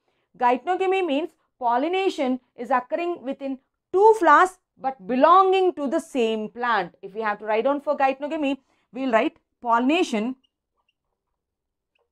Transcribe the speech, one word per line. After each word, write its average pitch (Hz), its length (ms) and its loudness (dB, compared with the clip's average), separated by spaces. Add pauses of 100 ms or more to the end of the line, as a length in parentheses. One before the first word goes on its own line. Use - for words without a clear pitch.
(380)
Geitonogamy 359 680 0
means 302 260 -4 (280)
pollination 269 800 -2 (160)
is 240 140 -10
occurring 311 540 -4
within 269 340 -8 (340)
two 427 280 6
flowers 330 400 4 (180)
but 190 300 -10
belonging 359 680 4
to 285 140 -6
the 311 120 -2
same 220 500 -4
plant. 226 520 -4
If 196 120 -16
we 220 80 -10
have 208 180 -4
to 214 60 -16
write 220 200 0
down 277 160 0
for 294 160 -2
geitonogamy, 277 600 -2 (360)
we 262 120 -6
will 254 60 -4
write 233 260 0 (240)
pollination 247 760 0 (1800)